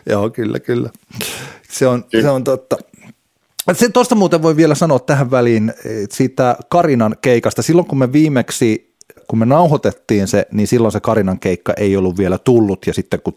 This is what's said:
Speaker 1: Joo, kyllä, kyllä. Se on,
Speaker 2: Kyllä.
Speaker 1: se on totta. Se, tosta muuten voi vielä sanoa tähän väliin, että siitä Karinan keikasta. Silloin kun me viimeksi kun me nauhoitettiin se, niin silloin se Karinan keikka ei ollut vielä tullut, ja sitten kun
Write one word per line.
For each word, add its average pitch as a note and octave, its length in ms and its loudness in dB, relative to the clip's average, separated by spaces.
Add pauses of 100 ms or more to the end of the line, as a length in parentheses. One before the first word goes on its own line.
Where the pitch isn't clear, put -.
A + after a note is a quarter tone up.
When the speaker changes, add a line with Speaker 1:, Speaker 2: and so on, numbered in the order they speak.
Speaker 1:
Joo, G#2+ 200 0
kyllä, A#2 300 -6
kyllä. A#2+ 300 -4 (800)
Se - 180 -2
on, B2 160 -2
Speaker 2:
Kyllä. A2+ 200 -2
Speaker 1:
se D3 60 2
on C3 140 -2
totta. C3 340 -4 (960)
Se, A#3 160 2
tosta A#3+ 260 2
muuten E3+ 260 2
voi D#3+ 140 2
vielä D3+ 200 4
sanoa D3+ 240 2
tähän C3+ 320 -2
väliin, A#2 380 2 (340)
että G#2 120 -12
siitä B2+ 400 0 (140)
Karinan C3+ 520 0
keikasta. A#2 400 0
Silloin E3+ 260 2
kun C#3 100 -4
me B2+ 160 0
viimeksi C3 760 0 (400)
kun A2+ 100 -2
me A2+ 60 2
nauhoitettiin B2+ 840 0
se, G2+ 240 0
niin G#2 160 0
silloin A2+ 240 2
se G#2+ 80 -4
Karinan G2 400 0
keikka - 380 -4
ei G2 200 0
ollut F#2 200 -2
vielä F#2 200 0
tullut, A2 500 0
ja E2+ 60 -4
sitten - 280 -6
kun G2 160 -8